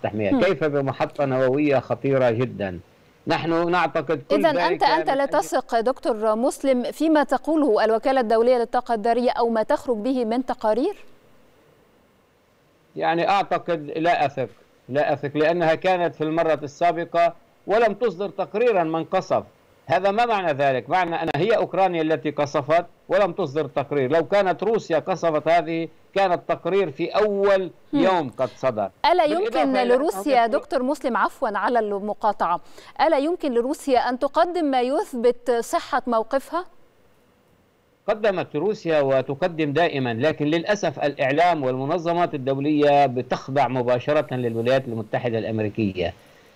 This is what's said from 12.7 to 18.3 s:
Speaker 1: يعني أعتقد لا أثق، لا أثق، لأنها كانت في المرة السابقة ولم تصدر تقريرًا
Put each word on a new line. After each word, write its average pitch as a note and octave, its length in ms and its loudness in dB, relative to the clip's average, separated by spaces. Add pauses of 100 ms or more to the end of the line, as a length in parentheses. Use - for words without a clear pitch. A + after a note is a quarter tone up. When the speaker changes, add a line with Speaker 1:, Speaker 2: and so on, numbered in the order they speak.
Speaker 1:
يعني E3 340 0
أعتقد E3+ 680 -2
لا D#3+ 300 0
أثق، C3 240 -4 (400)
لا D3 240 0
أثق، C#3+ 240 -6
لأنها D#3+ 380 2
كانت F3 400 -2
في D#3 80 -6
المرة D#3 400 0
السابقة E3+ 720 0 (340)
ولم G#3+ 260 2
تصدر G3+ 360 -4
تقريرًا G3 540 0